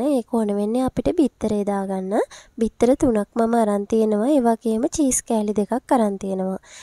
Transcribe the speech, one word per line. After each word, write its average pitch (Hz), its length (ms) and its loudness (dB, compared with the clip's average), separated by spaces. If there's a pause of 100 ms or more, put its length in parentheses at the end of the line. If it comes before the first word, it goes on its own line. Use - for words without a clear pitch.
ඒක 269 220 -2
ඕන 226 200 0
වෙන්නේ 208 340 -2
අපිට 262 280 -2
බිත්තරේ 220 540 0
දාගන්න. 196 480 -4 (400)
බිත්තර 226 400 0
තුනක් 226 400 0
මම 233 220 0
අරන් 208 300 2
තියෙනවා. 214 440 0
ඒ 294 120 4
වගේම 226 460 0
චීස් 277 340 0
කෑලි 214 320 -2
දෙකක් 208 380 -2
අරන් 220 240 2
තියෙනවා. 190 440 -4 (240)